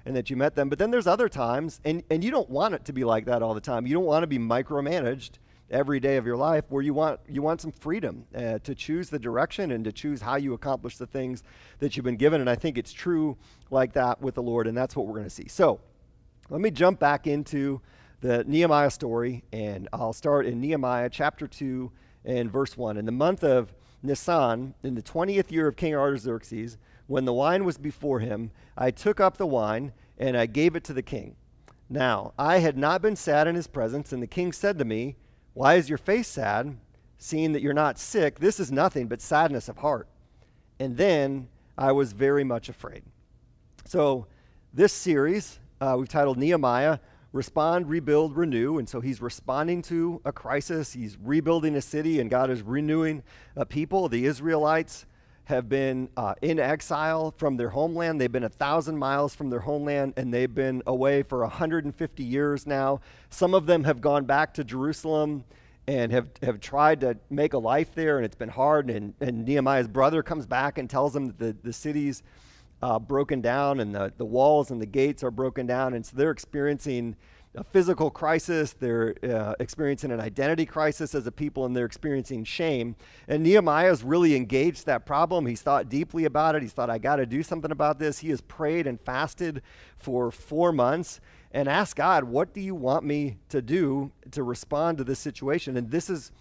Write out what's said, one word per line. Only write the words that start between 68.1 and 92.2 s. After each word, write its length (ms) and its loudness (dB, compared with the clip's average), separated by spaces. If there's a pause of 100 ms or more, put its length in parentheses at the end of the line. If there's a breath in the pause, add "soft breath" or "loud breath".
and 80 0
it's 100 -6
been 140 -8
hard. 400 2
And, 320 -6
and 240 -4
Nehemiah's 420 2
brother 340 2
comes 240 -6
back 320 -2
and 120 -6
tells 260 0
him 120 -2
that 120 -12
the, 240 -4
the 100 -8
city's, 480 -4 (600 soft breath)
uh, 160 0
broken 440 -2
down, 400 0
and 120 -4
the, 220 -4
the 80 -8
walls 480 4
and 100 -6
the 40 -4
gates 360 0
are 100 -2
broken 340 -4
down. 280 -2
And 120 -6
so 100 -18
they're 160 2
experiencing 840 -4 (360 soft breath)
a 80 -12
physical 480 2
crisis. 640 0
They're, 500 0
uh, 380 -2
experiencing 540 -4
an 80 -4
identity 440 -2
crisis 480 -2
as 140 -4
a 40 -4
people, 340 -4
and 100 -2
they're 100 0
experiencing 600 -4
shame. 500 -2 (320 loud breath)
And 160 0
Nehemiah's 580 6
really 320 4
engaged 520 0
that 200 0
problem. 400 2
He's 160 -4
thought 280 2
deeply 340 -2
about 320 2
it. 60 -2
He's 100 -8
thought, 180 -2
"I 100 -2
gotta 260 0
do 180 -2
something 260 -6
about 300 0
this." 200 -4
He 100 -6
has 100 -2
prayed 480 -4
and 140 -6
fasted 600 -4 (360 loud breath)
for 340 -2
four 400 0
months 480 0 (320 soft breath)
and 160 -2
asked 300 0
God, 260 4